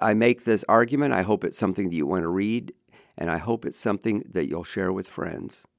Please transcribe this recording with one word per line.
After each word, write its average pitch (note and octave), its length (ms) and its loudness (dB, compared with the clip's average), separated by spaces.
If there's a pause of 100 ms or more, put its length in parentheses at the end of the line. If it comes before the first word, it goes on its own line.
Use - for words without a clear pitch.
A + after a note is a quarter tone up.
I G#2+ 120 4
make A#2+ 300 4
this A2 240 2
argument. B2+ 460 4
I F#2 80 2
hope G2+ 220 2
it's - 140 -6
something F#2+ 320 0
that E2+ 60 -4
you D2 100 0
want F2 160 0
to E2 60 -2
read, G#2 440 -2 (440)
and E2+ 140 -4
I E2 80 0
hope A2+ 260 -4
it's - 140 -6
something G#2+ 540 -2
that E2 160 -2
you'll F2 160 -6
share F#2+ 280 -4
with F#2+ 140 -6
friends. - 580 -10 (140)